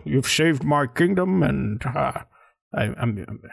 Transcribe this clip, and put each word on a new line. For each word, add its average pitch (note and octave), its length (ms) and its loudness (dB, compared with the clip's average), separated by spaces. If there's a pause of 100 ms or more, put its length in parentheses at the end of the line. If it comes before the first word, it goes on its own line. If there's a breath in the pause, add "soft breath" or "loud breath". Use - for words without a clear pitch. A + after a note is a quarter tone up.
you've C3+ 220 0
saved D#3 360 2
my D3 240 2
kingdom, F3+ 560 2
and, A#2 420 -2
uh, B2+ 380 -2 (500 soft breath)
I, - 100 -2
I'm, G#2+ 440 -2
I'm, A2 140 -12 (120)